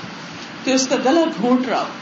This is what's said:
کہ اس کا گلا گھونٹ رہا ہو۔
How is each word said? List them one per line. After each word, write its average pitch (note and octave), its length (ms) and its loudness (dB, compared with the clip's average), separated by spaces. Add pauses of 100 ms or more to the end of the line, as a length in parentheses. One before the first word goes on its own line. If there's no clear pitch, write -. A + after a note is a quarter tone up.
(680)
کہ C4+ 60 2
اس C4 160 2
کا C#4 80 2 (100)
گلا D#4 160 6 (200)
گھونٹ B3 260 4
رہا F#3 140 0
ہو۔ - 40 -4 (160)